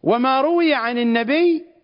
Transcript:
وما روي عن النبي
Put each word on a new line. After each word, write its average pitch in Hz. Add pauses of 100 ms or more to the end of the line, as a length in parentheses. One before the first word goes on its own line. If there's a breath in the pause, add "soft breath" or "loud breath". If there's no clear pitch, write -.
وما 247
روي 330
عن 240
النبي 254 (180)